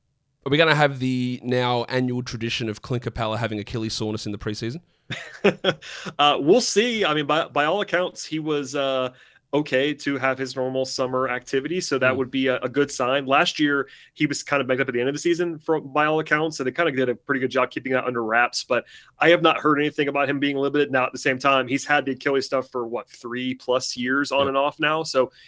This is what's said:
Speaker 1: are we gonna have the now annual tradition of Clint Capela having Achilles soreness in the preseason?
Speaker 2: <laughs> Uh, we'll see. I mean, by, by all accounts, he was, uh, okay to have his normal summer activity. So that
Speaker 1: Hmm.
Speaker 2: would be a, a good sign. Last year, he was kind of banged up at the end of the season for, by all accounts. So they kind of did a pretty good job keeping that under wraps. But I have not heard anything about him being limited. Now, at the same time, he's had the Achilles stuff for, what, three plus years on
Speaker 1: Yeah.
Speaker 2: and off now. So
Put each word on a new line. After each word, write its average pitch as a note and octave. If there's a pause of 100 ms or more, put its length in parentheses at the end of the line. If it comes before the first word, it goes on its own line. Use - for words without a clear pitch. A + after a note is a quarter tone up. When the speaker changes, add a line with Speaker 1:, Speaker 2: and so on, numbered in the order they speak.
(460)
Speaker 1:
are C3+
we C#3+
gonna D#3+
have C#3+
the B2+
now B2
annual B2+
tradition A#2
of G#2+
Clint B2
Capela A2
having A2
Achilles A2
soreness G#2+
in G#2+
the G2+
preseason? A2+
Speaker 2:
<laughs> - (1300)
Uh, D3
we'll F#3
see. A3+
I D#3
mean, D3+
by, D3+
by C#3+
all F#3
accounts, F3+
he D#3
was, D3
uh, C3 (420)
okay D3
to C#3+
have B2+
his C3
normal C3
summer B2+
activity. C3+
So D#3
that C3
Speaker 1:
Hmm. B2+
Speaker 2:
would C3
be C3+
a, B2+
a B2+
good C#3
sign. C3+
Last D3
year, C#3+ (280)
he D3+
was C#3+
kind C#3+
of B2+
banged B2+
up C3
at B2+
the A#2+
end B2
of C#3+
the C#3+
season E3+
for, D#3
by C3+
all D#3
accounts. D#3
So C#3+
they B2+
kind E3
of C3+
did C3
a A#2+
pretty C3+
good B2
job B2+
keeping B2+
that C3
under B2
wraps. A#2
But A#2+ (340)
I D3+
have E3+
not D#3
heard D3
anything D3
about C#3
him C#3+
being C#3+
limited. C#3
Now, B2+
at C3
the B2+
same C3
time, C3
he's B2+
had D3
the C3+
Achilles C3
stuff C3
for, A#2+
what, A2+
three B2+
plus B2+
years C3
on C#3
Speaker 1:
Yeah. C#3
Speaker 2:
and C3+
off C#3+
now. D#3
So C3 (160)